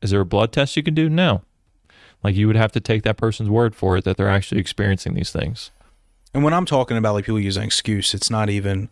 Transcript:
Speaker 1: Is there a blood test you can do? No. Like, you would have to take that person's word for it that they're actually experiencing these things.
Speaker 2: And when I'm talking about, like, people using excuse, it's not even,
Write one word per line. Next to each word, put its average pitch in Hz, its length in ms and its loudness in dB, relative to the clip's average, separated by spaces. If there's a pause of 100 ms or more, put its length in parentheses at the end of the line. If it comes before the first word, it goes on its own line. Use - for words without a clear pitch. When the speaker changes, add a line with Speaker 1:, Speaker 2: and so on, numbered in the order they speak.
Speaker 1:
Is 101 80 -2
there 101 100 4
a 95 60 2
blood 101 260 2
test 139 240 0
you 151 60 0
can 156 120 0
do? 160 140 2
No. 156 340 2 (800)
Like, 101 120 0
you 104 120 4
would 110 100 4
have 110 160 2
to 113 80 -2
take 110 220 0
that 110 140 0
person's 110 340 -2
word 113 240 2
for 92 220 2
it 95 80 0
that 92 120 0
they're 101 120 0
actually 98 320 0
experiencing 95 540 -2
these 82 160 -4
things. - 400 -6 (640)
Speaker 2:
And 139 100 0
when 151 100 4
I'm 180 120 0
talking 127 300 0
about, 110 180 2
like, 101 100 -2
people 110 160 -2
using 98 220 -2
excuse, 107 520 -2
it's - 160 -4
not 107 200 0
even, 101 420 -2